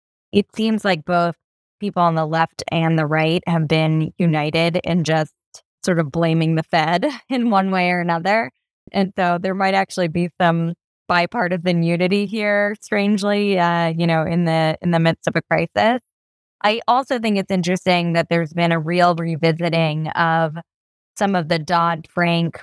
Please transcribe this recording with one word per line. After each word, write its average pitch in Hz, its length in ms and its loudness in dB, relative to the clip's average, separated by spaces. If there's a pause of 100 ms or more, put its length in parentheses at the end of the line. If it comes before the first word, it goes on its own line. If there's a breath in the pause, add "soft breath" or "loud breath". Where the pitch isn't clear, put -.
(320)
it 196 240 2
seems 220 300 0
like 175 180 0
both 175 320 0 (440)
people 196 220 -4
on 170 140 2
the 160 100 0
left 160 440 -2
and 165 280 2
the 156 80 0
right 160 420 0
have 160 200 0
been 156 500 0
united 165 600 0
in 170 260 0
just 156 300 -2 (520)
sort 175 140 0
of 151 120 -2
blaming 165 440 0
the 156 80 0
Fed 175 420 0 (120)
<laughs> - 120 -16
in 240 220 0
one 190 180 2
way 180 220 0
or 180 100 0
another. 185 500 -2 (400)
And 196 240 -2
so 175 240 0
there 185 140 -4
might 190 220 0
actually 190 320 -2
be 175 220 -2 (120)
some 165 320 2 (340)
bipartisan 175 760 0
unity 180 420 0
here, 208 560 -2
strangely, 202 800 0
uh, 170 360 0
you 170 120 0
know, 160 160 2
in 170 220 0
the, 160 360 0
in 175 80 -2
the 170 100 2
midst 165 280 0
of - 80 0
a 160 80 -2
crisis. 202 580 0 (600)
I 214 240 0
also 254 320 0
think 220 180 0
it's 190 140 -4
interesting 180 600 0
that 170 160 0
there's 165 240 0
been 170 180 2
a 165 80 2
real 175 340 2
revisiting 160 960 0
of 165 460 0 (600)
some 196 200 0
of 165 120 -2
the 165 120 -2
Dodd-Frank 170 1040 -2